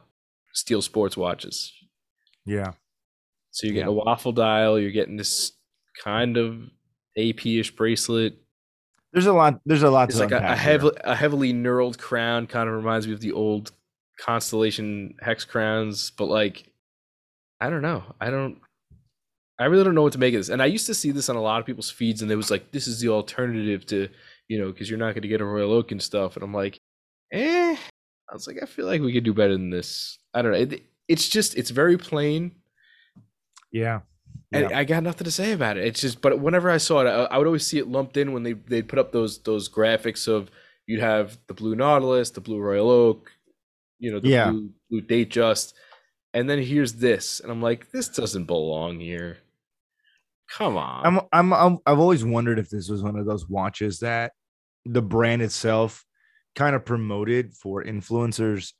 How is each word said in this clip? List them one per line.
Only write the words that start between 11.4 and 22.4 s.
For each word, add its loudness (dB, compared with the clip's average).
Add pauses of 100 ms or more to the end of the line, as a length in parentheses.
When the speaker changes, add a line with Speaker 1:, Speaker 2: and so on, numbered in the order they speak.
Speaker 1:
knurled 0
crown, -2
kind -2
of -4
reminds -2
me -4
of -10
the -4
old -2 (480)
Constellation -2
hex -4
crowns, -2
but, -4
like, -2 (880)
I -2
don't -4
know. -4 (180)
I -4
don't, -6 (1000)
I 2
really 6
don't 4
know 6
what 4
to -4
make 4
of 2
this. -4
And 0
I 4
used 0
to -4
see -2
this -2
on -2
a -2
lot 0
of -8
people's -8
feeds, -2
and -4
it 2
was -4